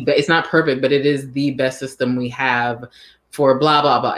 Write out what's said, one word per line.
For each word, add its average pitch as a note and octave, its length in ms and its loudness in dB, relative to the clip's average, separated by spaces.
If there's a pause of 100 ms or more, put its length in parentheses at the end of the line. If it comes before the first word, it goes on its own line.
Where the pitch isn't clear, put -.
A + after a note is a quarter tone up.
be-, D3 80 0
it's C#3+ 160 2
not E3 200 2
perfect, D3 340 0
but C#3 100 2
it C#3 140 0
is C3+ 260 -2
the C#3 200 -2
best C3 260 -2
system B2+ 360 -4
we B2 140 -4
have A#2+ 560 -2 (460)
for C3+ 280 2
blah, D3+ 220 4
blah, C3+ 220 2
blah. B2 160 -2